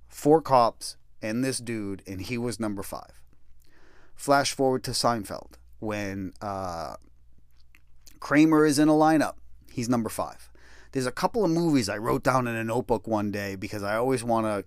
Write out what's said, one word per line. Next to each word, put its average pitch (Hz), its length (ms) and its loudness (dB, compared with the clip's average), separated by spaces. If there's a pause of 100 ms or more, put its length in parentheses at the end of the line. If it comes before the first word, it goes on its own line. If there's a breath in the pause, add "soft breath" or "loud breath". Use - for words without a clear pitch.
four 151 360 4
cops - 560 2 (240)
and 113 200 -2
this 131 160 -2
dude, 107 480 -6
and 95 140 -10
he 120 160 -8
was 117 240 -4
number 104 220 -2
five. - 400 -14 (920 soft breath)
Flash 139 380 2
forward 131 320 0
to 127 60 -6
Seinfeld. 117 640 -2 (240)
When, 101 640 -6
uh, 90 540 -8 (1200)
Kramer 156 460 6
is 143 120 2
in 151 100 6
a 156 40 6
lineup, 156 440 4 (340)
he's 120 180 -4
number 117 220 0
five, - 400 -8 (460 soft breath)
is 127 100 -2
a 127 60 -4
couple 196 320 0
of 170 60 2
movies 151 400 2
I 104 80 -4
wrote 123 240 0
down 127 240 2
in 117 100 -4
a 113 80 -2
notebook 113 420 -2
one 104 240 0
day 101 240 -6
because 101 280 -8
I 101 140 -2
always 123 280 0
wanna 110 420 0